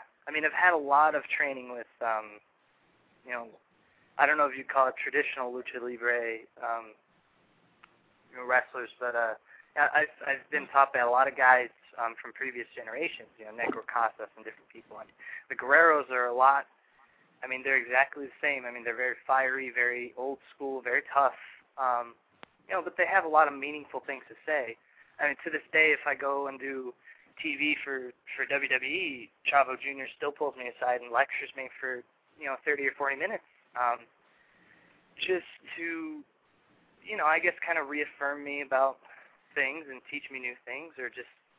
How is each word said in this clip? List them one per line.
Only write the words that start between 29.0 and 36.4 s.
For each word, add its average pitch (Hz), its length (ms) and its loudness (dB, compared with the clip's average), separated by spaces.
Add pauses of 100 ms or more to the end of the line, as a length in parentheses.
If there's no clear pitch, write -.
Chavo 131 320 4
Junior 139 300 -8 (100)
still 147 160 -4
pulls 143 240 -4
me 123 140 -10
aside 123 320 -2
and 120 100 -12
lectures 135 440 0
me 131 120 -10 (120)
for, 127 240 -8 (340)
you 151 80 -12
know, 135 180 -4
thirty 143 220 0
or 135 100 0
forty 139 200 -2
minutes, 185 280 -6 (320)
um, 120 220 0 (1200)
just 185 300 -2 (280)
to, 165 460 -8 (800)